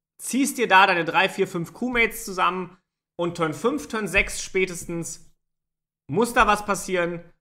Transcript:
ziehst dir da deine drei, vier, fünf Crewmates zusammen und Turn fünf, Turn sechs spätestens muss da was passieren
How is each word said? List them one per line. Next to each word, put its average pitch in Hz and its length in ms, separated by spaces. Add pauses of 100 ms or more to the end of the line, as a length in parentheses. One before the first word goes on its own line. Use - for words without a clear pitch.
(200)
ziehst 269 400
dir 214 80
da 190 180
deine 175 200
drei, 170 220
vier, 190 200
fünf 170 260
Crewmates 240 500
zusammen 180 540 (420)
und 175 160
Turn 156 200
fünf, 269 320
Turn 214 200
sechs 208 360
spätestens 175 840 (800)
muss 233 260
da 247 120
was 208 200
passieren 175 580 (180)